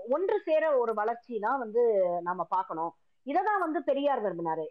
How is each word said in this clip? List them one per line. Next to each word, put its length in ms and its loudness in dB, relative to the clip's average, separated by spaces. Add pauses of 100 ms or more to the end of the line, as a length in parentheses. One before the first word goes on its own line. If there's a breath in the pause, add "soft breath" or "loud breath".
ஒன்று 300 0
சேர 380 2
ஒரு 160 2
வளர்ச்சி 460 -4
தான் 200 0
வந்து 460 2 (180)
நாம 200 -2
பார்க்கணும். 500 -4 (300)
இதை 200 0
தான் 160 0
வந்து 240 -2
பெரியார் 400 0
விரும்பினாரு, 480 -2